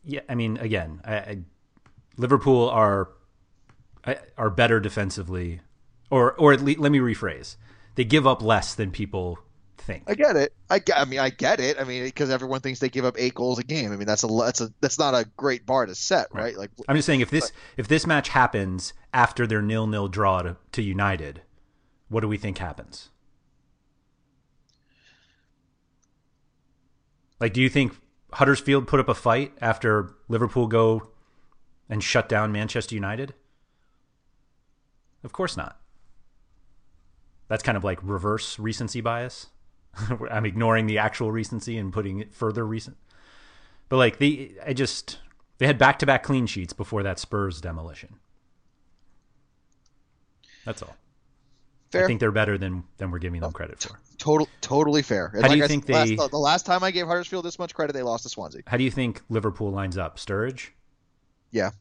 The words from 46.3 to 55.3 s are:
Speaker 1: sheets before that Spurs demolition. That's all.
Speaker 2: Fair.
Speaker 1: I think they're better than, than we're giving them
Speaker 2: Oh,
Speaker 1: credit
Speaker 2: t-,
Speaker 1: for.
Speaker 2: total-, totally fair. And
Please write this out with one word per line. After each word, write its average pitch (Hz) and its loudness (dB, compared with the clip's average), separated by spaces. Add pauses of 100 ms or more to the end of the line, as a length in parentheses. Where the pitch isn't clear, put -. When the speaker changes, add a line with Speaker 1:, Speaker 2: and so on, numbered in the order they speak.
Speaker 1:
sheets 90 -6
before 98 -4
that 92 -2
Spurs 98 -4
demolition. 82 -12 (2500)
That's 107 -10
all. - -16 (960)
Speaker 2:
Fair. 185 2
Speaker 1:
I - 2
think 117 0
they're 107 2
better 104 0
than, 92 -6 (120)
than 92 -8
we're 87 -6
giving 85 -6
them 82 -6
Speaker 2:
Oh, - -8
Speaker 1:
credit - -12
Speaker 2:
t-, - -10
Speaker 1:
for. - -20 (180)
Speaker 2:
total-, 156 2 (120)
totally 147 2
fair. 95 -2
And 104 0